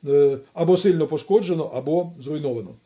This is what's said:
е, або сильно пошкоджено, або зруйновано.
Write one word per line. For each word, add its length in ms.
е, 300
або 240
сильно 300
пошкоджено, 640
або 460
зруйновано. 500